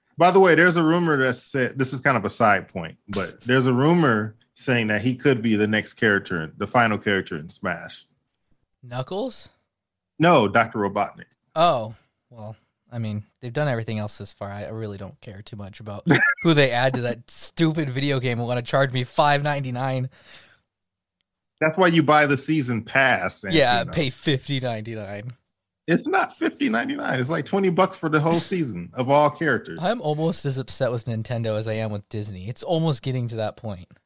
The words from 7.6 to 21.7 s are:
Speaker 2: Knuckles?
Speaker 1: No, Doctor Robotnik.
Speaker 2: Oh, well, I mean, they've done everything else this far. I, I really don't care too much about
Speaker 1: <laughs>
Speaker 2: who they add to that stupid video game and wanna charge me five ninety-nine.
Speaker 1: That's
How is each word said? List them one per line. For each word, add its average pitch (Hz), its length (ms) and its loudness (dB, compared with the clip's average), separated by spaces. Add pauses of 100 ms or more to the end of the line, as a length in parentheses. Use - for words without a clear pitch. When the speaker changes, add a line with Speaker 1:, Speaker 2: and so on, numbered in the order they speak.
Speaker 2:
Knuckles? 185 640 -8 (720)
Speaker 1:
No, 156 260 6
Doctor 117 320 0
Robotnik. 101 460 -2 (320)
Speaker 2:
Oh, 131 400 2 (340)
well, 110 260 -16 (360)
I 120 80 -8
mean, 104 240 -6 (160)
they've 123 120 -10
done 147 140 0
everything 113 320 -4
else 104 200 -6
this 101 140 -14
far. - 200 -12
I, 101 140 -10
I - 20 -10
really 110 300 -8
don't 98 220 -14
care 101 220 -18
too - 140 -16
much 101 240 -14
about 104 260 -10 (180)
Speaker 1:
<laughs> - 200 -4
Speaker 2:
who 165 100 4
they 143 160 6
add 127 240 2
to 127 80 -2
that 120 260 -6
stupid 160 640 -2
video 135 300 0
game 120 180 -2
and 120 80 -2
wanna 123 160 -2
charge 135 300 0
me 127 100 0
five 143 400 2
ninety-nine. 131 680 -2 (1500)
Speaker 1:
That's 156 160 0